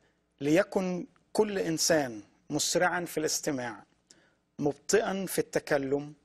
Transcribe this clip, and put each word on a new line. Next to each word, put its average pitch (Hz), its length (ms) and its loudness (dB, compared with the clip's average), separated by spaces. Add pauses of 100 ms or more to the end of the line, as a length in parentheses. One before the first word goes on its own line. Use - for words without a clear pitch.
(420)
ليكن 180 680 2 (260)
كل 208 260 2
إنسان 156 600 0 (280)
مسرعًا 170 560 0
في - 120 -8
الاستماع، 135 680 -4 (760)
مبطئًا 190 680 0
في - 140 -4
التكلم، 143 720 -2 (120)